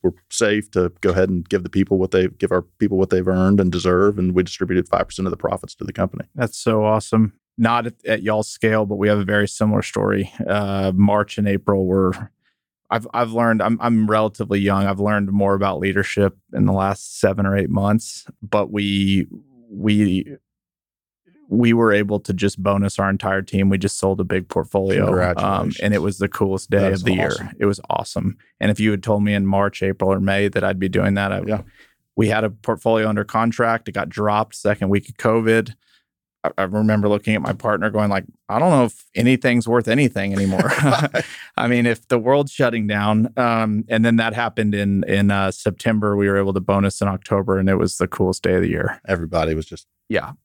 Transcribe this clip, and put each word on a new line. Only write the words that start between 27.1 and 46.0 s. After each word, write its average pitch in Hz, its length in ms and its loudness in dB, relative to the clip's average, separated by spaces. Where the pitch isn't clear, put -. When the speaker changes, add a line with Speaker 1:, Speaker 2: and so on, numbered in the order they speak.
Speaker 1:
awesome. - 260 -4
Speaker 2:
year. - 120 -14
It - 60 0
was 101 240 0
awesome. - 480 -4
And 104 120 2
if 101 80 -2
you 107 120 2
had 98 120 -4
told 104 200 2
me 104 100 2
in 98 120 0
March, 98 380 0
April, 95 280 0
or 98 100 0
May 98 260 2
that 98 160 -2
I'd 95 160 -2
be 95 100 0
doing 98 260 2
that, 98 180 -2
I, 98 120 -4
Speaker 1:
Yeah. 104 160 -4
Speaker 2:
we 107 140 2
had 110 160 0
a 104 40 -2
portfolio 110 600 -2
under 104 160 -2
contract. 117 640 -2
It - 20 -14
got - 160 -4
dropped 107 480 -2
second 208 340 0
week 196 200 0
of - 80 -20
covid. 113 580 0
I, - 140 -2
I 98 60 -2
remember 107 460 2
looking 104 260 0
at 98 60 -2
my 101 120 -4
partner 107 380 -2
going 104 180 0
like, 95 140 -2
"I 107 80 -2
don't 175 140 2
know 131 140 4
if - 280 -10
anything's 120 540 2
worth 117 200 2
anything 113 460 0
anymore." 98 300 0
<laughs> - 80 0
Speaker 1:
<laughs> - 840 -2
Speaker 2:
I 120 100 0
mean, 120 180 2
if 117 220 -2
the 123 100 2
world's 135 340 2
shutting 117 360 0
down, 107 500 2
um, 113 520 0
and 113 160 2
then 117 100 4
that 113 180 0
happened 110 400 -2
in, 101 300 0
in, 101 280 2
uh, 98 200 0
September, 107 640 -2